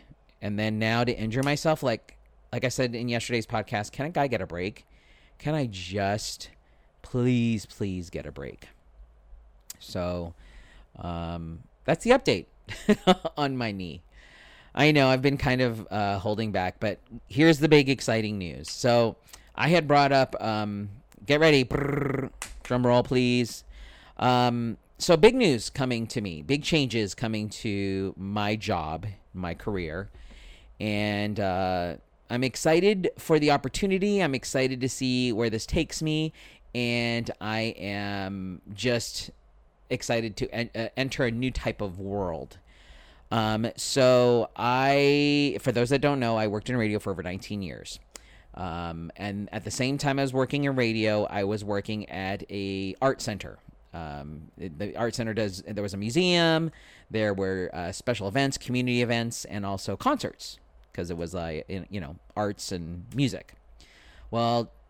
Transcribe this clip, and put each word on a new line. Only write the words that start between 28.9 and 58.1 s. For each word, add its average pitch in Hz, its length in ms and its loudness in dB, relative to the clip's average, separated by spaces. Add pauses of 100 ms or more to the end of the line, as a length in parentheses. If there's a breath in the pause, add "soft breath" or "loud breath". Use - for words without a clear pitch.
my 90 200 -6
career. 92 560 -6 (720 loud breath)
And, 104 600 -2
uh, 92 540 0 (340)
I'm 123 120 -2
excited 170 760 2
for 160 200 2
the 147 140 4
opportunity. 190 680 0
I'm 143 120 2
excited 131 460 -2
to 131 80 -2
see 127 460 0
where 117 160 0
this 107 160 -4
takes - 360 -2
me. 156 300 -2 (420 loud breath)
And 120 560 -2 (120)
I 110 360 -4
am 98 840 -6 (120)
just 117 580 -4 (580)
excited 113 480 -2
to - 180 -4
en-, 117 180 -4
uh, 113 220 -4
enter 131 300 -2
a 113 60 0
new 120 200 -2
type - 300 -4
of 98 180 -6
world. 95 600 -4 (680 soft breath)
Um, 110 460 0
so 123 800 6
I, 143 1040 4
for 123 140 0
those 120 160 2
that 139 100 4
don't 143 220 2
know, 113 160 2
I 110 100 0
worked 104 220 -4
in 127 80 0
radio 107 220 0
for 101 120 -4
over 90 120 -6
nineteen 101 380 -8
years. 60 380 -12 (560 loud breath)
Um, 85 600 -8
and 101 340 -6
at - 140 -10
the 104 60 -6
same 135 260 0
time 139 200 0
I 139 40 2
was 135 100 0
working 131 320 0
in 139 120 0
radio, 110 500 2
I 101 180 -2
was 104 200 -2
working 104 460 -4
at 95 400 -6
a 98 520 -4
art 135 200 0
center. 95 380 -8 (340)
Um, 76 500 -10 (140)
the, 90 120 -10
the 82 260 -8
art 113 180 -2
center 113 200 -4
does, 98 340 -4
there 104 160 -6
was 101 100 -6
a 101 40 -8
museum, 165 760 2 (400 loud breath)
there 107 220 0
were, 95 400 -2
uh, 95 180 -6
special 113 380 -4